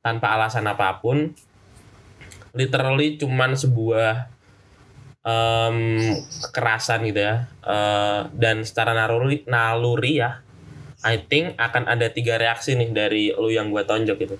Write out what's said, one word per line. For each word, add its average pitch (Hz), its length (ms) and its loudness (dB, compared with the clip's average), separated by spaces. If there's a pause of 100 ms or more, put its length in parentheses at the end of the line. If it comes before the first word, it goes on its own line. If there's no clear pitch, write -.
tanpa 113 320 0
alasan 110 320 0
apapun. 110 640 0 (1200)
Literally 131 640 0
cuman 131 400 0
sebuah, 113 720 0 (960)
em, 113 500 2 (720)
kekerasan, 113 640 0
gitu 104 160 0
ya. 117 240 -2 (160)
Eh, 104 540 2 (180)
dan 113 240 2
secara 113 320 0
naluri, 117 560 0
naluri 120 720 2
ya, 123 240 -4 (560)
I 113 240 2
think 160 320 0
akan 117 320 -2
ada 117 220 2
tiga 117 260 0
reaksi 117 380 0
nih 113 180 0
dari 107 280 2 (120)
lu 113 160 0
yang 107 240 0
gue 104 80 0
tonjok, 107 380 0
gitu. 95 200 -4